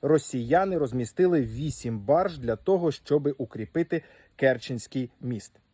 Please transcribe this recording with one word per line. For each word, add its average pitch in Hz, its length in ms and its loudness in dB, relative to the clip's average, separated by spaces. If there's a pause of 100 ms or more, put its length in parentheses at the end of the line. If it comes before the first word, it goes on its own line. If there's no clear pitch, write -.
росіяни 156 760 2
розмістили 143 640 2
вісім 117 580 -4
барж 160 380 2
для 117 180 -2
того, 175 360 2
щоби 143 380 0
укріпити 123 720 -4 (340)
Керченський 127 760 -2 (100)
міст. 120 320 -8 (220)